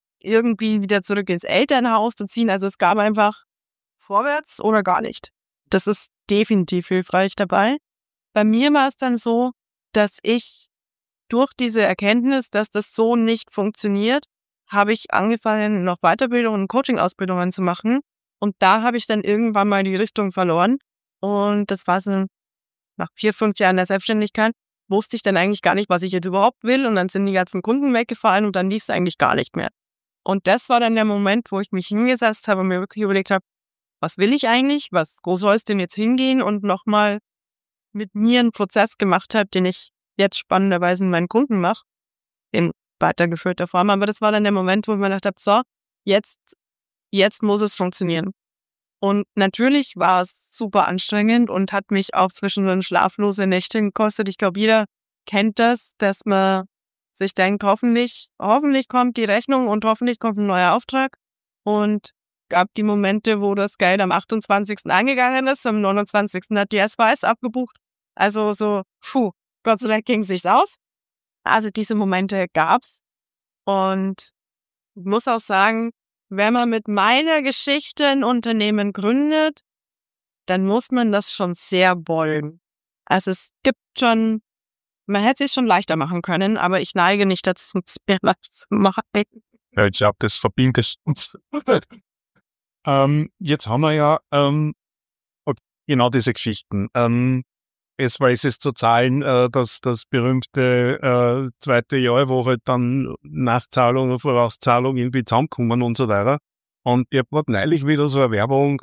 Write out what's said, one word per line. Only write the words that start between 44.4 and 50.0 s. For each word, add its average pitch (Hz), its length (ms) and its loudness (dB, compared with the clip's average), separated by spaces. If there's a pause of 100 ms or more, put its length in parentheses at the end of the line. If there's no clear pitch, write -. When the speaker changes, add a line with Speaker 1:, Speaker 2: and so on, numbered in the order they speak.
Speaker 1:
der 202 100 0
Moment, 190 340 0
wo 220 60 0
ich 196 60 -2
mir 196 80 0
gedacht 196 180 -4
habe, 196 140 -4
"So, 208 220 2 (440)
jetzt, 202 340 0 (720)
jetzt 196 320 2
muss 208 180 2
es 208 140 -2
funktionieren." 180 560 -2 (720)
Und 202 240 0 (100)
natürlich 247 640 2
war 180 240 2